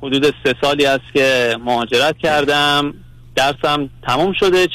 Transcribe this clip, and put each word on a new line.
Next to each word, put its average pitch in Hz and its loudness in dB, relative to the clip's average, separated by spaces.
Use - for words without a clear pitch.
حدود 139 0
سه 127 0
سالی 143 0
است 135 0
که 127 2
مهاجرت 123 0
کردم. 147 0
درسم 143 -2
تموم 156 0
شده 185 2